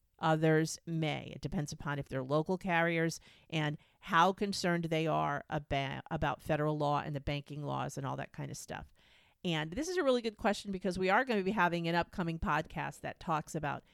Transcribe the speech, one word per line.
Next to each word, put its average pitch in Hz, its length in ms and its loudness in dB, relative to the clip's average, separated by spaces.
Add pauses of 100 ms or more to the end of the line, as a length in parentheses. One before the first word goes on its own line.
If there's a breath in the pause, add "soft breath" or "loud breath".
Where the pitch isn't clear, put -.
(200)
Others 160 640 4
may. 156 500 -2
It - 60 -14
depends 147 320 -4
upon 143 260 -4
if 139 80 -8
they're 135 160 -4
local 156 340 0
carriers 170 640 2 (300 loud breath)
and 151 280 -2 (220 soft breath)
how 185 340 6
concerned 180 520 0
they 160 220 2
are 151 420 0
about, 139 640 -4
about 156 300 -2
federal 151 360 0
law 147 280 2
and 151 100 -6
the 139 60 -4
banking 143 420 -6
laws 135 340 -4
and 139 80 -6
all 135 120 -4
that 143 160 -10
kind 143 180 -8
of - 60 -10
stuff. - 360 -12 (520 soft breath)
And 160 260 -2
this 277 180 -4
is 359 80 0
a 370 60 2
really 254 180 4
good 220 160 -4
question 202 340 0
because 185 280 -2
we 185 100 2
are 226 160 6
gonna 220 180 0
be 185 80 0
having 170 360 2
an 170 80 2
upcoming 170 440 -2
podcast 147 640 -2
that - 180 -8
talks - 360 -4
about 143 280 -4 (100)